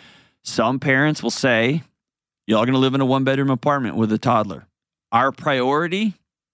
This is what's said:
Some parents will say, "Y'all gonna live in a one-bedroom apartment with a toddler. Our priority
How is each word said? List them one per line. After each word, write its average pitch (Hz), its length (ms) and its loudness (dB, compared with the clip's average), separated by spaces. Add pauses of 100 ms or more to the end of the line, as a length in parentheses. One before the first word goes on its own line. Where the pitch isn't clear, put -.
(440)
Some 123 360 -2
parents 147 440 0
will 117 60 0
say, 123 540 0 (640)
"Y'all 110 200 2
gonna 131 120 0
live 131 160 2
in 139 80 0
a 131 40 0
one-bedroom 135 440 0
apartment 131 460 -2
with 110 160 0
a 110 60 0
toddler. 107 500 -2 (460)
Our 127 180 2
priority 156 840 -2 (380)